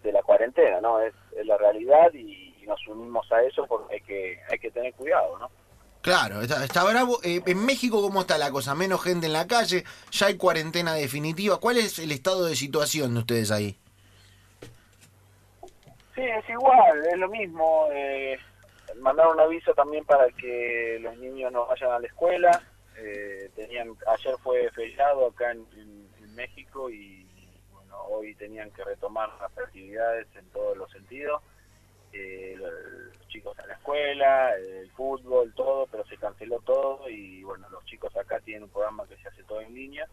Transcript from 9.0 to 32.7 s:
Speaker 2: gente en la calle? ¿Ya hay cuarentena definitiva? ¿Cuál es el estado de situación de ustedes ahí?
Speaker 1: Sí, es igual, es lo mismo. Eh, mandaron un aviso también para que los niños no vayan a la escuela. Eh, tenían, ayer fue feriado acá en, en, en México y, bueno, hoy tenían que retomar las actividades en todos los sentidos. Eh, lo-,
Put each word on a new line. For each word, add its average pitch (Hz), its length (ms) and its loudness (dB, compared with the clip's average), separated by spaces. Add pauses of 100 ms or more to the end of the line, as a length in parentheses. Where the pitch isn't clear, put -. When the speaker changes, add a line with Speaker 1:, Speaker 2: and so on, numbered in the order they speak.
Speaker 2:
gente 175 240 0
en 156 80 0
la 165 120 0
calle? 220 380 2 (260)
¿Ya - 160 2
hay 196 100 2
cuarentena 165 580 2
definitiva? 156 680 0
¿Cuál 247 160 2
es 214 220 0
el 160 140 -6
estado 180 340 0
de 156 100 0
situación 143 580 0
de 117 60 0
ustedes 113 320 0
ahí? 104 260 -2 (2250)
Speaker 1:
Sí, - 80 -6
es 226 260 -4
igual, 226 580 8
es 175 120 2
lo 185 100 0
mismo. 160 640 2
Eh, 135 440 -4 (640)
mandaron 151 360 4
un 160 80 0
aviso 165 320 2
también 151 300 0
para 139 260 8
que 120 680 -4
los 113 180 -10
niños 127 340 -8
no 120 140 -2
vayan 127 260 0
a 120 80 -2
la 120 80 -8
escuela. 175 540 4 (340)
Eh, 101 580 -12
tenían, 113 400 -12 (140)
ayer 127 340 0
fue 123 300 0
feriado 131 560 0
acá 120 240 -4
en, 113 120 -14 (120)
en, 104 340 -20 (100)
en 107 140 -20
México 131 560 -12
y, 98 380 -20 (440)
bueno, - 240 -20 (140)
hoy 107 240 -6
tenían 107 380 -16
que 98 100 -16
retomar 104 460 -6 (120)
las - 160 -10
actividades 110 760 -6
en 95 160 -20
todos 101 260 -4
los 107 140 -14
sentidos. 135 500 -8 (760)
Eh, 95 440 -14
lo-, 90 120 -12